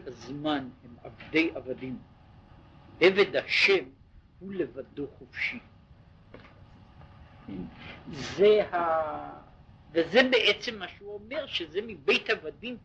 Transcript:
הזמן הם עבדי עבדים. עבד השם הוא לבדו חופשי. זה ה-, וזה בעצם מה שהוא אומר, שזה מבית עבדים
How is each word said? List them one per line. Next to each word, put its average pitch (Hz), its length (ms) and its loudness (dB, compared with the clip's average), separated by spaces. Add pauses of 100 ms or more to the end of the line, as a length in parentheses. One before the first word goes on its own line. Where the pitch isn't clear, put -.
הזמן 139 640 -6 (140)
הם - 200 -20
עבדי 156 520 0
עבדים. 123 420 -8 (1040)
עבד 185 340 6
השם 170 480 4 (560)
הוא 196 140 -12
לבדו 139 540 -6
חופשי. - 520 -8 (2500)
זה 180 640 4
ה-, 151 640 -2 (520)
וזה 165 300 4 (100)
בעצם 226 480 2
מה 175 80 -10
שהוא 202 260 -14
אומר, 233 340 -8
שזה 165 400 -6
מבית 202 420 0
עבדים 208 560 -6